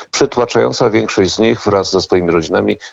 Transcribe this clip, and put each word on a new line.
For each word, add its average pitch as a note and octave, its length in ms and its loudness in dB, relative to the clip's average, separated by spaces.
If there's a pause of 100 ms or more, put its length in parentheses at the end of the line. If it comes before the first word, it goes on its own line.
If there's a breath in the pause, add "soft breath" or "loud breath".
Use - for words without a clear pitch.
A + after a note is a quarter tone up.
(100)
Przytłaczająca A#2+ 800 0
większość G#2+ 440 0
z - 40 -8
nich A2+ 260 2
wraz G2 260 0
ze F#2+ 100 2
swoimi F2 300 0
rodzinami F#2 480 0 (140 loud breath)